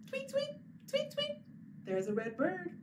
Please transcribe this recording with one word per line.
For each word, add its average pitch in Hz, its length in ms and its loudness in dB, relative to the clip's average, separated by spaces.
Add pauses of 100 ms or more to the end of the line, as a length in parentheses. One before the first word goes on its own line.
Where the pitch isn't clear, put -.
Tweet, 539 200 -2
tweet, 571 320 2 (280)
tweet, 587 240 2
tweet. 587 260 0 (460)
There's 190 240 2
a 208 60 2
red 226 220 2
bird. 349 460 2